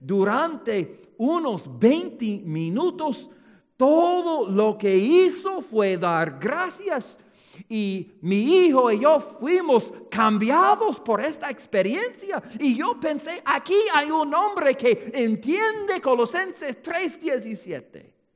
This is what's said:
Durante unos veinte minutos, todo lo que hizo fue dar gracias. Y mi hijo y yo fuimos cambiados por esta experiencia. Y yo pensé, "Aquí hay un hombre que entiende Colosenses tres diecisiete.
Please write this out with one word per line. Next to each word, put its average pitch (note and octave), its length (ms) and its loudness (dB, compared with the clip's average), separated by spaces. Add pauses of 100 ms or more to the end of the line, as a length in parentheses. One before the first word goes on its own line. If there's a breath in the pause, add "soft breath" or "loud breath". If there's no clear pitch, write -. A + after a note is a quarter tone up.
Durante G#3 1160 -2
unos A#3 600 -2
veinte A#3+ 640 -2
minutos, A#3 880 -6 (460 loud breath)
todo E4 720 2
lo G#3 280 0
que G3+ 200 0
hizo F4 680 2
fue G3+ 340 0
dar E3 440 -2
gracias. E4+ 760 -6 (520 loud breath)
Y G3 420 -4 (100)
mi A#3+ 460 4
hijo C4 240 4
y G#3 100 2
yo D4 200 6
fuimos D#4 720 0 (180)
cambiados A3+ 880 2
por G#3 220 -2
esta D4+ 280 -6
experiencia. G4 960 -4 (160 loud breath)
Y C4 180 2
yo E4 240 -4
pensé, D#4 440 -4
"Aquí D4 340 0 (160)
hay D4 160 2
un D4+ 240 0
hombre F4 400 2
que A3+ 400 0
entiende F#4 880 -2
Colosenses C4+ 800 -2
tres E4+ 360 -4
diecisiete. A3 960 -8 (240)